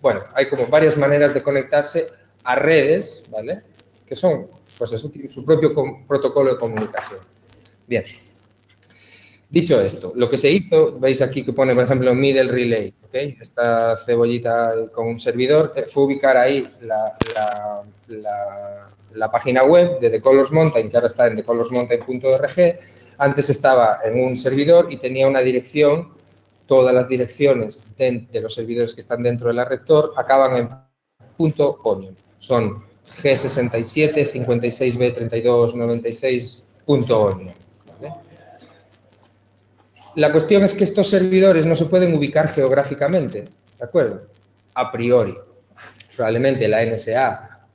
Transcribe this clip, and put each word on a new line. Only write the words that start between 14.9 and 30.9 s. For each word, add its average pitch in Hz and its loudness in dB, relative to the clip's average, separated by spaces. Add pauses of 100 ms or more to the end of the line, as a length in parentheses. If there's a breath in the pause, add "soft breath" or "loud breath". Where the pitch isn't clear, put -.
con 113 -6
un 117 -8
servidor, 127 0
eh, 131 -6
fue 139 0
ubicar 135 2
ahí 131 2 (140)
la, 110 -6 (220)
la, 104 -6 (240)
la, 101 -10 (240)
la 110 -6
página 127 2
web 175 4
de 120 2
The 110 0
Colors 135 4
Mountain, 151 2
que 110 -2
ahora 117 2
está 123 2
en 110 0
the 107 -6
colors 117 -2
mountain 120 -2
punto 127 -6
org. 147 2 (400 loud breath)
Antes 139 0
estaba 123 4
en 113 -2
un 127 -2
servidor 143 2
y 135 -12
tenía 131 -2
una 135 2
dirección, 143 0 (520)
todas 127 4
las 123 2
direcciones 127 -2 (160)
de, 123 -2
de 113 -6
los 110 -8
servidores 117 -4
que - -20
están 120 -8
dentro 120 -2
de 117 0
la 123 -2
red 127 -6
Tor 151 2
acaban 135 2
en 120 -2 (680)